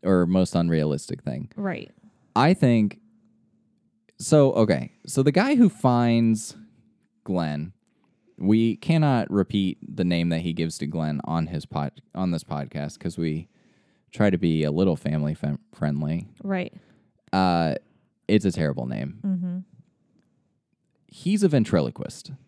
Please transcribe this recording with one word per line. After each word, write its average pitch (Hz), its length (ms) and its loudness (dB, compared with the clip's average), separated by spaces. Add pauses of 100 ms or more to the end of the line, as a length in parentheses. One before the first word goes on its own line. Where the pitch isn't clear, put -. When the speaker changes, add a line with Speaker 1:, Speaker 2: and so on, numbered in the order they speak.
Speaker 1:
Or 90 240 4
most 92 280 2
unrealistic 80 680 0
thing. - 340 -8
Speaker 2:
Right. 196 340 -8 (440)
Speaker 1:
I 143 200 4
think, 117 460 2 (1160)
so, 143 340 4
okay. 90 400 0 (140)
So - 160 -2
the 139 100 4
guy 240 240 2
who 233 120 8
finds 117 880 2 (680)
Glenn, 82 480 -4 (640)
we 110 380 2
cannot 151 540 0
repeat 98 520 0
the - 220 -6
name 85 240 0
that 82 120 0
he 85 120 -4
gives 82 260 -4
to 73 80 -6
Glenn 76 380 -4
on 82 220 -4
his 78 180 -8
pod-, - 380 -8 (120)
on 92 180 -4
this 82 120 -6
podcast 73 560 -10
'cause - 160 -8
we 82 320 -4 (640)
try 104 180 2
to 90 80 0
be 80 240 2
a 76 80 0
little 85 260 2
family 76 380 -4
fam-, 71 240 -6 (160)
friendly. 76 540 -4 (140)
Speaker 2:
Right. 98 300 -6 (600)
Speaker 1:
Uh, 87 420 2 (540)
it's 104 160 2
a 95 80 2
terrible 69 340 -4
name. 64 400 -8
Speaker 2:
Mm-hmm. 180 320 -4 (1500)
Speaker 1:
He's 196 340 -2
a 196 60 4
ventriloquist. 107 840 0 (160)